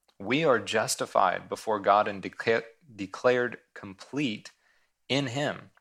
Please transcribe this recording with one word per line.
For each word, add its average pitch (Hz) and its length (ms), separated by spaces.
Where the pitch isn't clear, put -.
We 131 280
are 120 140
justified 101 880
before 104 300
God 101 280
and 98 160
deca-, 113 400
declared 123 600
complete 107 800
in 135 180
him. 123 540